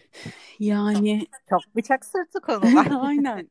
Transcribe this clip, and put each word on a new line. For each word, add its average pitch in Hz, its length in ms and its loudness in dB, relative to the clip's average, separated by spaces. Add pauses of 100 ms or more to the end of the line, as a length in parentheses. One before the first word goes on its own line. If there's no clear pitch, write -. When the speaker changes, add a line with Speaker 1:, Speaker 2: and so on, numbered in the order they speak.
(580)
Speaker 1:
Yani 208 680 0 (240)
Speaker 2:
Çok - 260 -2
bıçak 262 280 -2
sırtı 370 360 -8
konular. 240 460 4
Speaker 1:
<laughs> 277 140 -2
Aynen. 269 500 -4